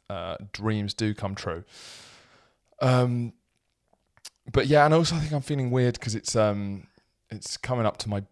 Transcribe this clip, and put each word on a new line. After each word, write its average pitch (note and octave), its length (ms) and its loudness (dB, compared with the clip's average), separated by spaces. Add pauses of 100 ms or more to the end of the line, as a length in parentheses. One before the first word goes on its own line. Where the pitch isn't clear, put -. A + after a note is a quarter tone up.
Uh, F2 260 -6 (160)
dreams G#2 420 -2
do G#2+ 200 -2
come G2 200 -6
true. F2 300 -8 (1160)
Um, B2 500 2 (1200)
but C3 160 2
yeah, D3 160 8
and D3+ 100 6
also E3 220 4
I D#3+ 40 -2
think D3+ 120 -4
I'm D3 100 -2
feeling C3 300 -2
weird B2 300 2
'cause A2+ 140 -4
it's, - 200 -6
um, G2+ 520 0 (420)
it's - 260 -12
coming B2 300 -2
up G#2 140 0
to A2 100 -8
my G2+ 220 -4